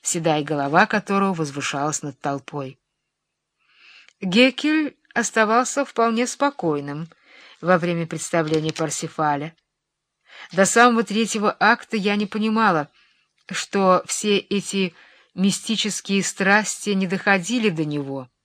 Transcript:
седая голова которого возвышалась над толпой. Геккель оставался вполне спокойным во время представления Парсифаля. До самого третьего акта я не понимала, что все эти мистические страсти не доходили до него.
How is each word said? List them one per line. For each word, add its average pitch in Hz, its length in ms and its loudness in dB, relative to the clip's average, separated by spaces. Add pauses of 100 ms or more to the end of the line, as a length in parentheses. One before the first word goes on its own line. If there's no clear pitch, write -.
седая 160 400 0
голова 151 440 -2
которого 196 480 -2
возвышалась 143 680 -6
над 143 180 -12
толпой. 139 600 -8 (1400)
Геккель 262 760 2 (160)
оставался 233 720 0
вполне 233 420 0
спокойным 156 800 -4 (540)
во 175 160 4
время 170 280 -2
представления 156 680 -2
Парсифаля. 151 840 -4 (960)
До 185 140 4
самого 233 380 6
третьего 214 540 0
акта 226 380 2
я 202 220 0
не 208 80 -2
понимала, 214 640 0 (600)
что 190 560 2
все 202 320 -2
эти 190 560 -2 (420)
мистические 196 880 0
страсти 202 680 0
не 190 160 0
доходили 196 640 0
до 160 160 -2
него. 139 440 -6 (160)